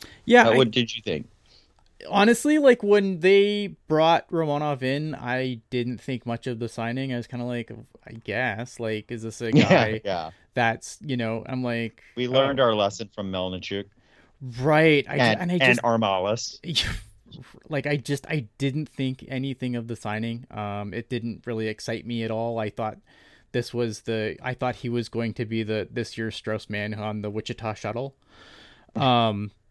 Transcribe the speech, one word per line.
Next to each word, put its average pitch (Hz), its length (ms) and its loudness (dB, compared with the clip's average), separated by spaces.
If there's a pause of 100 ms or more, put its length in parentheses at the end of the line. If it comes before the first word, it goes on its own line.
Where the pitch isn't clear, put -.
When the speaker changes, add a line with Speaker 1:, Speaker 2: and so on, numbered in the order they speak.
(240)
Speaker 1:
Yeah, 240 240 8
Speaker 2:
Uh, 113 40 6
Speaker 1:
I 117 40 6
Speaker 2:
what 127 140 6
did 117 260 0
you 113 60 -14
think? 78 260 -4 (800)
Speaker 1:
honestly, 233 500 4
like, 269 240 8
when 196 380 4
they 202 540 4 (140)
brought 160 420 4
Romanov 147 520 0
in, 143 340 -2
I 127 520 -4
didn't 123 320 -2
think 127 240 -6
much 117 220 -4
of 120 140 -4
the 117 80 -4
signing. 127 440 -4
I 123 40 -4
was 120 100 -6
kinda 120 180 -8
like, 120 260 -6 (360)
"I - 60 -18
guess, 113 680 -6
like, 110 300 -4
is 113 120 -8
this 113 200 -8
a 117 100 -2
Speaker 2:
<laughs> - 20 0
Yeah, 170 140 6
Speaker 1:
guy 110 360 4
Speaker 2:
yeah. 87 260 -4 (240)
Speaker 1:
that's," 117 500 -2
you 143 140 -4
know, 113 280 -4
I'm 127 160 -6
like, 117 400 -4 (140)
Speaker 2:
We 123 120 -2
Speaker 1:
"Oh." - 20 -2
Speaker 2:
learned 135 300 4
our 120 140 6
lesson 104 400 -2
from 98 180 -8
Melnichuk. 92 520 -4 (760)
Speaker 1:
Right. 151 480 6
I 139 80 -4
ju-, 143 80 2
Speaker 2:
And, 110 180 4
Speaker 1:
and 175 80 -2
I 175 40 -2
Speaker 2:
and 175 100 2
Speaker 1:
just 123 180 6
Speaker 2:
Armalis. 107 800 0
Speaker 1:
<laughs> - 420 -4 (640)
Like, 143 180 -4
I 147 100 0
just, 139 320 -4
I 147 180 -4 (100)
didn't 139 320 -4
think 131 400 -6
anything 131 480 -6
of 117 100 -6
the 117 100 -8
signing. 113 540 -6
Um, 104 440 -8
it 117 160 -8
didn't 117 360 -6
really 110 220 -2
excite 110 380 -8
me 117 180 -4
at 113 60 -4
all. 113 280 -4
I 107 120 -2
thought 110 260 -6 (560)
this 120 220 -4
was 117 280 -2
the, 107 400 -2
I 127 120 -4
thought 123 220 -4
he - 120 -8
was 120 220 -2
going 113 240 -4
to 123 100 -4
be 113 180 -2
the, 107 280 -2
this 113 260 -6
year's 113 200 -4
Strauss - 340 -6
Mann 104 240 -4
on 107 260 -6
the 104 80 -4
Wichita 107 460 -6
Shuttle. 117 420 -6 (800)
Um, 117 540 4 (200)